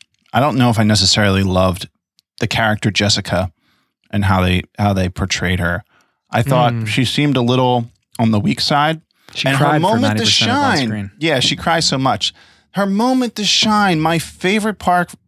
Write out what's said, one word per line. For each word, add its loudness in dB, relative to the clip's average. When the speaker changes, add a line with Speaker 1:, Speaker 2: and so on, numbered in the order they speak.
Speaker 1:
I 2
don't 0
know 4
if 0
I 2
necessarily 2
loved 0
the -2
character 0
Jessica -2
and -2
how 2
they, 0
how 0
they 0
portrayed -4
her. -2
I 0
thought 2
Speaker 2:
Mm. -4
Speaker 1:
she 0
seemed 0
a 2
little 2
on 2
the 0
weak -2
side. 0
Speaker 3:
She -4
Speaker 1:
And 2
her 2
Speaker 3:
cried 2
for 2
Speaker 1:
moment 2
to 2
Speaker 3:
ninety -2
percent 0
of 0
on 0
Speaker 1:
shine. 0
Speaker 3:
screen. -6
Speaker 1:
Yeah, 0
she 0
cries 0
so -2
much. -2
Her -2
moment 0
to -4
shine, 2
my 0
favorite -4
part, 0